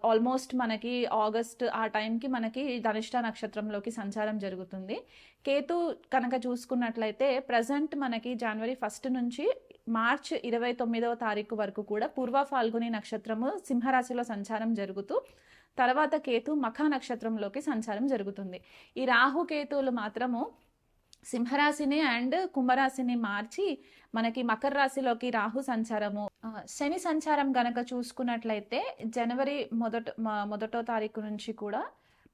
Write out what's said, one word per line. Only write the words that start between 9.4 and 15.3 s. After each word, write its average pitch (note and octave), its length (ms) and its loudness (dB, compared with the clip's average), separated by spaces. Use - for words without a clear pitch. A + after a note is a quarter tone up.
మార్చ్ A#3+ 540 2
ఇరవై A#3+ 300 0
తొమ్మిదవ A#3 400 0
తారీఖు G#3+ 420 -2
వరకు G#3 260 -2
కూడా G#3 260 -2
పూర్వ C4 360 2
ఫాల్గుని A#3 460 0
నక్షత్రము A3 640 -2
సింహరాశిలో B3+ 560 2
సంచారం A3 500 -2
జరుగుతూ G3+ 480 -2